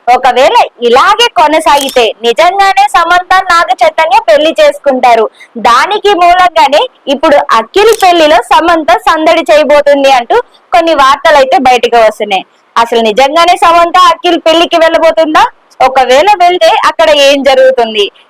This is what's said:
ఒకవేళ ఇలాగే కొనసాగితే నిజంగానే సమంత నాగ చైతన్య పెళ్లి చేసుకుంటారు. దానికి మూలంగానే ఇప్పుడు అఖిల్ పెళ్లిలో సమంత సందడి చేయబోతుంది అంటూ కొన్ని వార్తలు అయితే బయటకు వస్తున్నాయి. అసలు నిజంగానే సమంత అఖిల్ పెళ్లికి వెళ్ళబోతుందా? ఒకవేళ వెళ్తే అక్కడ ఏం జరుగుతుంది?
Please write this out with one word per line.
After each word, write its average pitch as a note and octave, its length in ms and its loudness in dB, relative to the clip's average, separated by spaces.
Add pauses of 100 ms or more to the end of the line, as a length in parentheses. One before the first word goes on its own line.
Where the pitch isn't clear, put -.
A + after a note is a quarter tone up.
(140)
ఒకవేళ B3+ 420 0 (320)
ఇలాగే F#4 380 2 (140)
కొనసాగితే D4 680 0 (220)
నిజంగానే F#4+ 580 0 (100)
సమంత F4+ 460 0 (100)
నాగ E4+ 160 0 (160)
చైతన్య E4 460 0
పెళ్లి D4+ 320 0
చేసుకుంటారు. B3+ 640 0 (420)
దానికి F4 440 0 (100)
మూలంగానే F4 600 2 (340)
ఇప్పుడు C#4+ 240 0 (200)
అఖిల్ G4+ 340 0 (120)
పెళ్లిలో E4+ 340 2 (140)
సమంత D#4+ 360 0 (200)
సందడి E4 420 -2
చేయబోతుంది C#4+ 680 2
అంటూ E4+ 180 -2 (380)
కొన్ని E4 280 0
వార్తలు C#4+ 400 0
అయితే C4+ 120 0 (140)
బయటకు A#3+ 280 0 (100)
వస్తున్నాయి. G#3 380 -6 (340)
అసలు A#3 260 -2
నిజంగానే D4 560 0
సమంత E4+ 340 2 (140)
అఖిల్ E4+ 340 -2
పెళ్లికి E4 380 0
వెళ్ళబోతుందా? D#4+ 600 0 (440)
ఒకవేళ C4 420 0 (140)
వెళ్తే F4 280 2 (200)
అక్కడ D#4+ 180 -2 (160)
ఏం C#4 140 2 (100)
జరుగుతుంది? B3+ 560 0 (260)